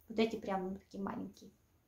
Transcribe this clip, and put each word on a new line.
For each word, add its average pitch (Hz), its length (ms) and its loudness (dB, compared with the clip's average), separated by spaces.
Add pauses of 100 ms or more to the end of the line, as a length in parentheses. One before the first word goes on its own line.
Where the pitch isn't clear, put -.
вот 214 100 0
эти 226 180 6
прям, 190 340 0
ну, 196 60 -2
такие - 260 -8
маленькие. - 480 -4 (380)